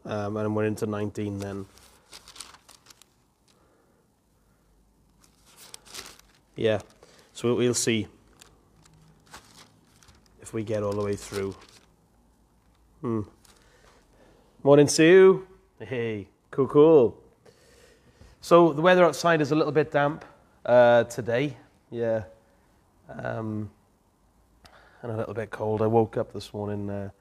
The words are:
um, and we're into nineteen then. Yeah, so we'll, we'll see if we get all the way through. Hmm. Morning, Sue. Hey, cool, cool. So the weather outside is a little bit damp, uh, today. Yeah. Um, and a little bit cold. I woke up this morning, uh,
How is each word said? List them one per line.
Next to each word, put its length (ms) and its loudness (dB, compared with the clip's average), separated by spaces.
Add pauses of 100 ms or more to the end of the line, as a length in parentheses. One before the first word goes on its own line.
um, 320 -8
and 180 -6
we're 100 -2
into 220 -6
nineteen 500 -8
then. 300 -12 (4000)
Yeah, 240 -2 (520)
so 180 -6
we'll, 80 -2
we'll 180 0
see 320 -4 (2250)
if 100 -20
we 120 -8
get 180 -6
all 120 -4
the 100 -6
way 120 -4
through. 400 -10 (1500)
Hmm. 200 -6 (1400)
Morning, 260 6
Sue. 580 6 (320)
Hey, 480 -8 (240)
cool, 160 -2
cool. 560 6 (1160)
So 320 6
the 80 -6
weather 240 4
outside 340 0
is 140 -2
a 20 2
little 160 -2
bit 200 -2
damp, 340 -4 (400)
uh, 400 6
today. 500 -6 (340)
Yeah. 340 -4 (840)
Um, 600 -10 (1300)
and 100 -12
a 40 -8
little 200 -8
bit 160 -10
cold. 300 -4
I 60 2
woke 300 0
up 160 -6
this 200 -16
morning, 360 -8
uh, 320 -12